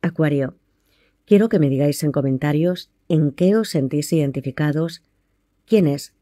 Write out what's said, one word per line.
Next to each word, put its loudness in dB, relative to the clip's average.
Acuario, -2
quiero 4
que 2
me 2
digáis 0
en 0
comentarios -2
en 2
qué 2
os 0
sentís -2
identificados, -4
quién 4
es -4